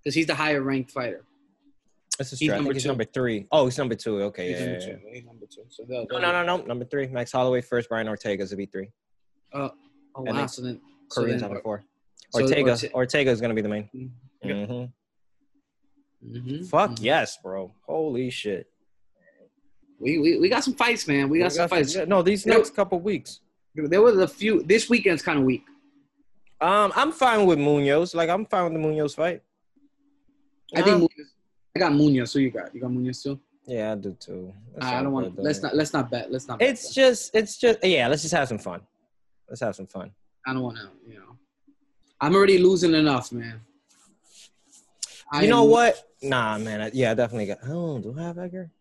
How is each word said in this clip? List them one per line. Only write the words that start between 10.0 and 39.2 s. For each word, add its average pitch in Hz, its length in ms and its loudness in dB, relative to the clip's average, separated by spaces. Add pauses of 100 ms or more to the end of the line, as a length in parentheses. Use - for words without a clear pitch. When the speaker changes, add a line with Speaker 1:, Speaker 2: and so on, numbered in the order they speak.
Speaker 1:
oh, 131 100 -12
Speaker 2:
And 127 40 -6
Speaker 1:
wow. 113 60 -4
Speaker 2:
then 135 140 -4
Speaker 1:
So 127 140 -12
then, 123 180 -8 (300)
so 123 120 -2
Speaker 2:
Korean's 123 200 -2
Speaker 1:
then 101 80 -8
Speaker 2:
number 101 120 -10
four. 104 200 -8 (480)
Speaker 1:
so 117 120 2
Speaker 2:
Ortega, 135 280 4
Speaker 1:
Orte- 117 240 -2
Speaker 2:
Ortega 127 380 0
is 110 80 0
gonna 117 140 -2
be 110 80 -2
the 104 60 -2
main. 104 260 -6
Speaker 1:
Mm-hmm. 127 540 -16
Yep. 101 80 -4 (120)
Speaker 2:
Mm-hmm. - 1700 -18
Speaker 1:
Mm-hmm. 131 280 -10
Speaker 2:
Fuck 180 280 2
Speaker 1:
Mm-hmm. 113 120 -8
Speaker 2:
yes, 127 380 0
bro. 95 320 -10 (120)
Holy 139 440 -4
shit. 104 400 -8 (1300)
Speaker 1:
We, 147 200 -2
we, 160 200 2
we 180 100 4
got 196 160 0
some 269 100 -2
fights, 240 320 0
man. 143 220 0
We 156 100 2
got 175 80 4
Speaker 2:
We 170 40 2
Speaker 1:
some 160 140 0
Speaker 2:
got 170 60 -2
some, 180 80 2
Speaker 1:
fights. 147 180 0
Speaker 2:
yeah, 185 80 -2
no, 185 180 2
these 196 220 2
Speaker 1:
There 220 120 4
Speaker 2:
next 220 180 2
couple 190 260 -2
weeks. 180 400 -6 (340)
Speaker 1:
There 156 280 2
was 226 160 8
a 185 100 4
few. 208 340 0
This 214 260 2
weekend's 196 340 2
kinda 156 180 0
weak. 131 240 2 (960)
Speaker 2:
Um, 196 340 4
I'm 277 180 2
fine 226 340 4
with 170 120 6
Munoz. 147 560 2
Like, 165 160 0
I'm 208 160 -2
fine 185 180 0
with 165 100 -2
the 160 40 -2
Munoz 156 360 -2
fight. 165 280 -4 (1300)
Speaker 1:
I 165 80 0
think 190 120 6
Speaker 2:
Um, 175 60 4
Speaker 1:
Munoz, 151 340 0 (420)
I - 20 -4
got 170 140 2
Munoz. 143 400 4
Who 143 80 2
you 131 100 2
got? 98 240 -12
You 117 60 -12
got 123 100 -6
Munoz 127 320 -4
too? 139 160 -8 (280)
Speaker 2:
Yeah, 110 260 -4
I - 20 -4
do 98 240 -10
too. 92 340 -14 (220)
That's 131 120 -8
Speaker 1:
I, 123 80 -2
I - 40 -2
Speaker 2:
all 131 60 -2
Speaker 1:
don't 139 80 -2
wanna, 127 180 -4
Speaker 2:
good, 90 80 -16
though. 98 40 -8
Speaker 1:
let's 147 200 -2
not, 135 140 -6
let's 151 160 0
not 135 180 -2
bet. 120 220 -6
Let's 127 160 -8
not 117 100 -10
bet, 247 120 4
Speaker 2:
It's - 240 -10
Speaker 1:
though. 262 80 2
Speaker 2:
just, 254 320 2
it's 220 240 0
just, 233 260 2
yeah, 147 240 4
let's 147 140 0
just 156 120 -4
have 143 140 2
some 110 100 -6
fun. 87 220 -12 (680)